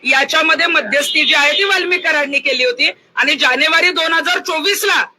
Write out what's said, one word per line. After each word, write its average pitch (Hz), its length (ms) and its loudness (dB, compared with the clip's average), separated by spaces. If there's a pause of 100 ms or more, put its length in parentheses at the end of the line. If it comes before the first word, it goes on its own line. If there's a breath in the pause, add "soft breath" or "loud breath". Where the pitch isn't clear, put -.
याच्यामध्ये 311 600 0
मध्यस्थी 294 580 0
जी 302 100 2
आहे 294 240 2
ती 392 60 2
वाल्मिक 359 420 0
कराडनी 285 320 0
केली 262 260 -2
होती 254 260 0 (260 soft breath)
आणि 277 180 0
जानेवारी 311 560 2
दोन 320 220 -2
हजार 330 260 0
चोवीस 359 460 -2
ला 339 220 0 (120)